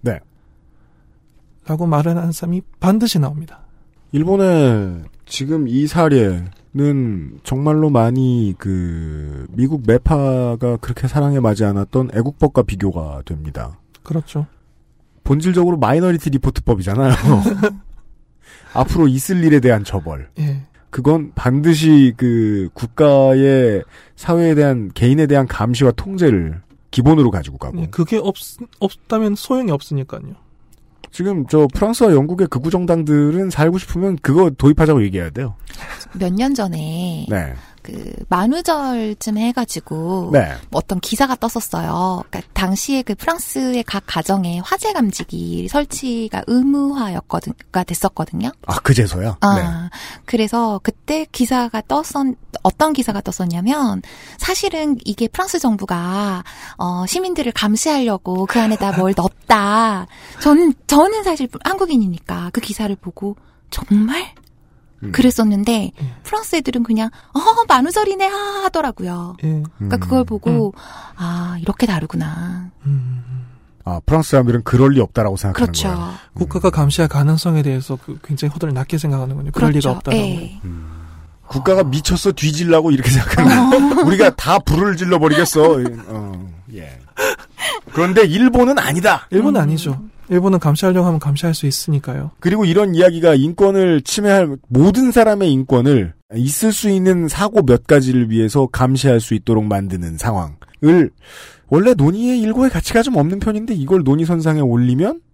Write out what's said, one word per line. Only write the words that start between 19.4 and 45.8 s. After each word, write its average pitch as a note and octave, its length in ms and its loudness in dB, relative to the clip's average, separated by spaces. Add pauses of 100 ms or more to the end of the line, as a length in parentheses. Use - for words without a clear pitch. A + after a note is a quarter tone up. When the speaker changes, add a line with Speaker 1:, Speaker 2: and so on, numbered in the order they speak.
Speaker 1:
일에 D3+ 160 6
대한 A#2 240 2
처벌. D#2 460 -8 (100)
Speaker 2:
예. C#3 240 -4 (260)
Speaker 1:
그건 C#3+ 460 0
반드시 D3 840 4
그 A2 560 0
국가의 C3+ 1120 4 (320)
사회에 E3+ 400 2
대한, B2+ 380 2
개인에 C#3 340 4
대한 C#3 200 2
감시와 A#2+ 440 0
통제를 A2+ 680 0 (280)
기본으로 C#3 400 4
가지고 C#2+ 300 -6
가고. C2 220 -10
Speaker 2:
예, - 100 -6
그게 F3 260 -2
없-, - 400 -6 (220)
없다면 G#3 560 -4
소용이 B3+ 360 -4
없으니까요. C#3+ 500 -6 (880)
Speaker 1:
지금 F3+ 360 -4
저 D3+ 260 4
프랑스와 A3+ 400 2
영국의 E3 340 2
극우 C3 240 -4
정당들은 E3+ 800 0
살고 E3 280 0
싶으면 F3+ 420 -4
그거 E3 300 4
도입하자고 C#3+ 520 4
얘기해야 F#2 280 -4
돼요. A2+ 240 -8 (580)
Speaker 3:
몇 F3+ 200 -4
년 B3+ 220 0
전에 E3 760 -6
Speaker 1:
네. E2 240 -4 (280)
Speaker 3:
그 - 320 -16 (140)
만우절쯤 A#3 1120 -4
해가지고 F#3 960 -4
Speaker 1:
네. G2 180 2 (200)
Speaker 3:
어떤 F3+ 280 -4
기사가 C4 360 -2
떴었어요. F3+ 960 -6
그러니까 - 240 -14
당시에 G3 500 -2
그 G3+ 120 -6
프랑스의 C4 680 -4
각 - 220 -8
가정에 F3 540 -2
화재 G4+ 320 -4
감지기 F3 800 -4
설치가 A3+ 800 -6